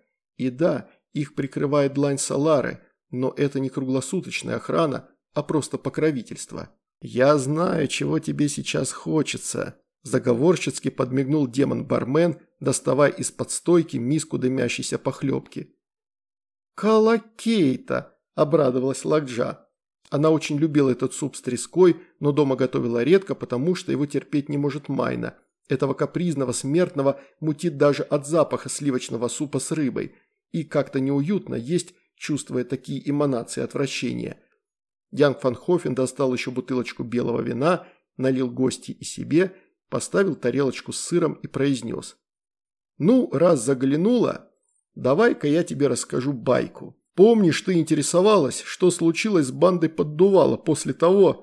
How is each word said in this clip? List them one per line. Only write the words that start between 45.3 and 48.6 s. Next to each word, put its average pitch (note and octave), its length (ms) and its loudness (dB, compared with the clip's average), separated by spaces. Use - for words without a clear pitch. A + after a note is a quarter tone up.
я E3 160 2
тебе C#3 240 0
расскажу B2+ 440 -2
байку. B2 640 -2
Помнишь, G3+ 460 6
ты F#3 140 -2
интересовалась, D#3+ 880 2